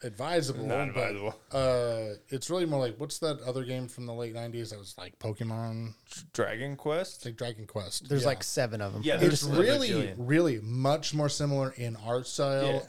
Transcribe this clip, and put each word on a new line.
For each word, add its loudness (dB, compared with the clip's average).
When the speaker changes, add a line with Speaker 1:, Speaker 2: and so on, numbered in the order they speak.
Speaker 1:
advisable, 0
Speaker 2:
Not 0
Speaker 1:
but, 0
Speaker 2:
advisable. -4
Speaker 1:
uh, 2
it's -4
really 2
more 2
like, 0
what's -6
that 0
other -4
game -4
from -10
the -6
late -6
nineties -6
that -10
was -14
like -14
Pokemon? -4
Speaker 2:
Dragon -2
Quest? -2
Speaker 1:
It's -12
like -8
Dragon -6
Quest. -6
Speaker 3:
There's, 2
Speaker 1:
Yeah. 4
Speaker 3:
like, 0
seven 0
of -2
'em. -4
Speaker 2:
Yeah, 4
Speaker 1:
It's 6
Speaker 2:
there's 0
a 4
Speaker 1:
really, 4
Speaker 2:
bajillion. 0
Speaker 1:
really 4
much 2
more 4
similar 0
in -6
art -2
style 2